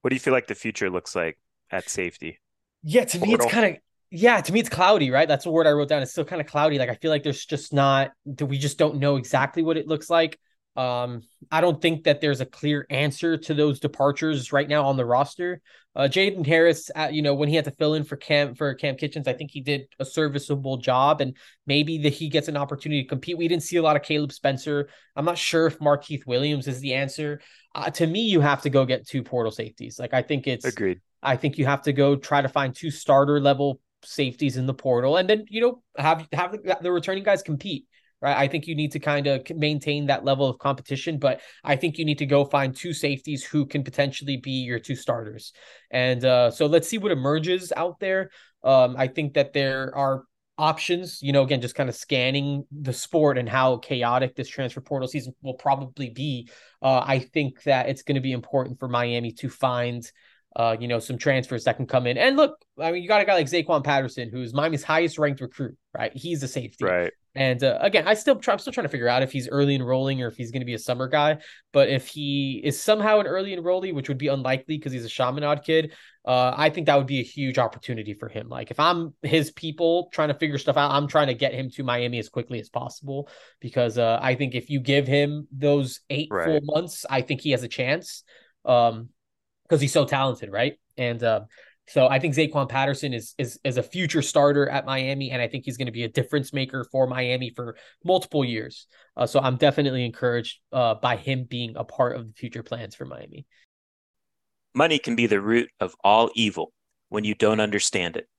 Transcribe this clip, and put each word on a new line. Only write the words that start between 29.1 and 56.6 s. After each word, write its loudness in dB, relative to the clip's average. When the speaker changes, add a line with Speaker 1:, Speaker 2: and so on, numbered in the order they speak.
Speaker 2:
portal -2
safeties. -12
Like, -6
I 2
think -2
it's -4
Speaker 1:
Agreed. -2
Speaker 2:
I 0
think -2
you 2
have 0
to 0
go 4
try 2
to 0
find -2
two -8
starter 4
level 2
safeties -4
in -2
the -2
portal, 2
and 0
then, 2
you -4
know, 0
have, 2
have -2
the, -2
the -2
returning -2
guys 2
compete. -6
Right. 0
I 2
think -4
you -6
need -4
to -6
kind 0
of -2
c-, -12
maintain -2
that 0
level 2
of -2
competition, -4
but 0
I 0
think -4
you -4
need 0
to -2
go 4
find 0
two -8
safeties -4
who -2
can -4
potentially -4
be -6
your -4
two -6
starters. -6
And, 0
uh, 6
so 0
let's 4
see -4
what -2
emerges 0
out -6
there. -2
Um, 6
I 0
think -4
that 2
there -2
are 0
options, -2
you 0
know, 6
again, 2
just -6
kind -2
of -8
scanning 0
the -6
sport 2
and -4
how 2
chaotic 0
this -8
transfer -8
portal -6
season -8
will -8
probably -4
be. -8